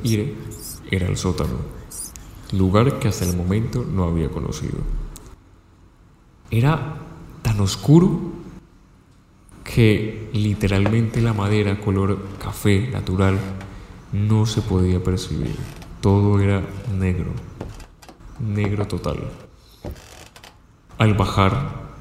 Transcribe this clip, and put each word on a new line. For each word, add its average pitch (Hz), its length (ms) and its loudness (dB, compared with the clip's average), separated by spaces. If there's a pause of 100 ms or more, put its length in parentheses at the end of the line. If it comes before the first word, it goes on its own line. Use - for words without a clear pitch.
ir 110 320 0 (560)
era 90 160 0
el 98 100 0
sótano, 80 420 -2 (960)
lugar 101 440 4
que - 100 0
hasta 98 180 -2
el 90 120 0
momento 110 480 -2
no 92 200 0
había 82 240 0
conocido. - 500 -6 (1700)
Era 135 460 2 (480)
tan 107 160 2
oscuro 160 600 6 (1400)
que - 720 2
literalmente 104 880 2
la 113 120 2
madera 104 460 2
color 98 380 0 (240)
café 101 500 2
natural 95 460 2 (720)
no 107 360 2
se 110 160 0
podía 92 400 2
percibir. 73 520 -2 (460)
Todo 101 380 6
era 98 240 2 (340)
negro, 90 320 0 (1120)
negro 104 480 0
total. - 320 -4 (1800)
Al 110 160 4
bajar, - 720 0 (160)